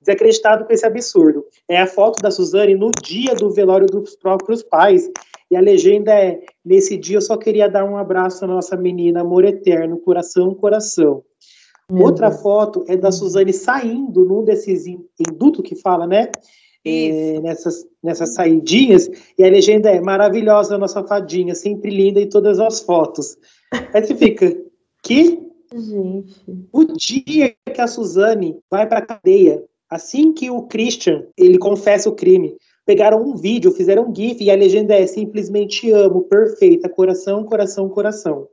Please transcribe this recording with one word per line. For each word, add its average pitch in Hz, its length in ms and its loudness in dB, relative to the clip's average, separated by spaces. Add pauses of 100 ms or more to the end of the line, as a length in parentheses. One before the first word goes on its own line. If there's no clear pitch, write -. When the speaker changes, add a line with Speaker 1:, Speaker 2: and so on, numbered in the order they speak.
Speaker 1:
desacreditado 220 640 2
com - 80 -2
esse 226 140 0
absurdo. 165 580 0 (240)
É 175 120 0
a 190 80 2
foto 202 340 0
da 202 80 0
Suzane 190 460 0
no 214 140 -2 (120)
dia 233 320 -6
do 202 160 -4
velório 190 360 2
dos 196 280 -6
próprios 190 480 -4
pais. 180 480 2 (400)
E 180 60 0
a 180 40 0
legenda 202 540 2
é: 190 260 0 (240)
"Nesse 190 320 2
dia 185 200 -6
eu 202 40 2
só 208 160 -4
queria 214 320 0
dar 196 160 -2
um 202 120 -6
abraço 185 480 -4
à 185 40 -6
nossa 180 280 -6
menina, 175 460 -2
amor 180 220 2
eterno, 170 540 0
coração, 180 560 -2
coração." 190 680 -2 (680)
Speaker 2:
Meu 185 160 4
Speaker 1:
Outra - 240 2
Speaker 2:
Deus. - 120 -10
Speaker 1:
foto 208 460 0
é 180 80 -2
da 185 120 0
Speaker 2:
Uhum. 185 40 2
Speaker 1:
Suzane 185 400 0
saindo 240 720 -2
num 202 200 0
desses 196 420 -2
in-, 180 180 -16 (240)
induto 226 340 0
que 190 120 -10
fala, 175 320 -2
né? 208 240 0 (560)
É, 160 40 -6
Speaker 3:
Isso. 156 520 -4
Speaker 1:
nessas, 165 440 -8 (160)
nessas 165 320 -6
saidinhas, 180 760 2 (260)
e 185 80 6
a 190 60 6
legenda 208 400 4
é: 180 100 2
"Maravilhosa 202 800 2
nossa 196 260 -6
fadinha, 180 500 -4
sempre 208 360 -8
linda 196 300 2
em 202 80 -2
todas 202 320 2
as 220 200 -2
fotos." 156 560 -2 (560)
Aí 214 100 2
você 214 120 -4
fica, 185 420 2 (460)
"Que?" 339 400 2 (320)
Speaker 2:
Gente. 190 1000 -10
Speaker 1:
O 311 120 4
dia 294 720 -2 (200)
que 254 60 -6
a 240 60 0
Suzane 196 720 -2 (120)
vai 202 180 -2
pra 226 140 -2
cadeia, 190 600 2 (280)
assim 285 420 0
que 254 180 -8
o 240 120 -8
Christian, 214 640 -4 (100)
ele 180 220 6
confessa 202 500 0
o 208 60 -4
crime, 180 420 2 (300)
pegaram 214 360 4
um 262 140 -6
vídeo, 185 360 0
fizeram 196 380 0
um 196 40 -8
GIF, 226 280 -6
e 202 80 0
a 196 60 4
legenda 202 380 2
é: 190 120 4
"Simplesmente 208 840 -6
amo, 190 320 4
perfeita, 196 640 2
coração, 185 560 -2
coração, 202 460 -4
coração." 190 640 -6